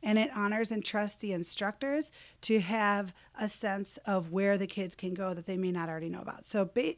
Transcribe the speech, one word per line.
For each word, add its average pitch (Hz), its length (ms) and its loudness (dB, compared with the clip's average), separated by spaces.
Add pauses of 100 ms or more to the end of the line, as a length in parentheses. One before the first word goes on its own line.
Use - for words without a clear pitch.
And 214 160 4
it 220 160 4
honors 214 380 0
and 214 140 -2
trusts 208 320 -2
the 202 160 -4
instructors 214 800 -2 (280)
to 220 200 4
have 202 520 2 (240)
a 214 120 -2
sense 202 560 -2
of 185 260 0
where 196 260 4
the 190 100 0
kids 185 280 -4
can 185 180 -4
go 185 200 -2
that 170 140 -10
they 190 100 -2
may 185 160 2
not 165 160 -2
already 160 180 -4
know 180 140 -6
about. - 240 -10
So 202 180 2
ba-, 269 340 0